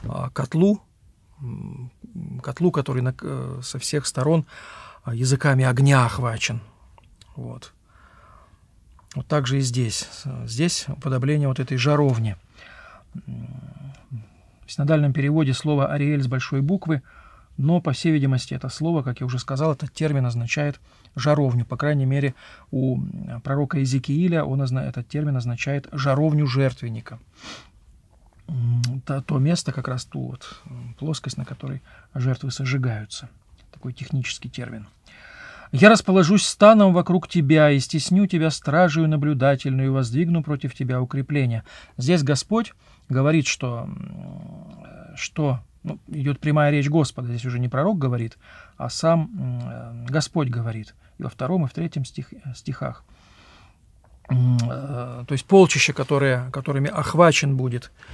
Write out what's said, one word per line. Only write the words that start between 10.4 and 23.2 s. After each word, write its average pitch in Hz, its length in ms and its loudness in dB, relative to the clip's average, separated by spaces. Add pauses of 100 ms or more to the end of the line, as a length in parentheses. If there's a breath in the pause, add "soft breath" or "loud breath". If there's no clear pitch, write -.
здесь 135 400 -2
уподобление 139 600 0
вот 131 120 -2
этой 127 180 -4
жаровни. 127 580 2 (880 loud breath)
М, 120 280 -12 (1120 loud breath)
в - 40 -20
синодальном 147 440 2
переводе 143 400 2
слово 147 360 0
«Ариэль» 143 320 0
с 131 40 0
большой 131 340 -2
буквы, 156 420 0 (540 soft breath)
но, 160 240 2
по 147 120 -2
всей 165 200 0
видимости, 135 400 0
это 131 160 -8
слово, 156 340 -2
как 123 180 -6
я 127 60 -4
уже 123 120 -4
сказал, 139 340 -2
этот 139 220 -6
термин 143 320 0
означает 120 520 -4 (380 soft breath)
«жаровню». 131 480 2
По 123 140 -6
крайней 147 260 0
мере, 135 300 0 (360 loud breath)
у, 131 280 0
м, - 420 -8